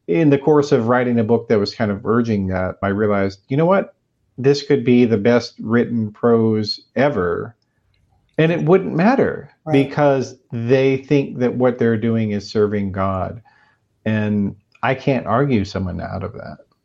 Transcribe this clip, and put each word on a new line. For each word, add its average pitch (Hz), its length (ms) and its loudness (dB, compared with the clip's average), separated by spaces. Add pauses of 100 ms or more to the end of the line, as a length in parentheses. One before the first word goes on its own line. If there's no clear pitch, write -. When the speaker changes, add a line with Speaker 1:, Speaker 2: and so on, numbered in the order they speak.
Speaker 1:
in 165 240 2
the 139 80 4
course 147 340 2
of 117 160 2
writing 123 300 2
a 113 60 2
book 113 240 0
that 113 100 2
was 101 160 -2
kind 107 160 -2
of 98 160 -6
urging 110 400 0
that, 92 360 -4
I 98 60 0
realized, 101 600 -2
you 139 80 -4
know 165 100 2
what? 190 280 0 (440)
This 143 280 2
could 135 180 2
be 123 200 4
the 110 140 2
best 120 420 0
written 113 500 -2
prose 113 720 0 (160)
ever. 107 580 -2 (840)
And 160 120 2
it 160 140 -2
wouldn't 170 320 2
matter 185 540 0 (160)
Speaker 2:
Right. 156 60 -6 (140)
Speaker 1:
because 135 500 0 (160)
they 131 440 2
think 139 440 -2
that 123 160 -2
what 123 220 0
they're 117 200 2
doing 113 320 -2
is 101 200 -6
serving 101 420 -2
God. 95 500 -4 (640)
And 107 500 -2 (260)
I 131 120 0
can't 127 320 -2
argue 117 400 0
someone 90 340 -6
out 98 240 -10
of - 80 -10
that. - 260 -16 (260)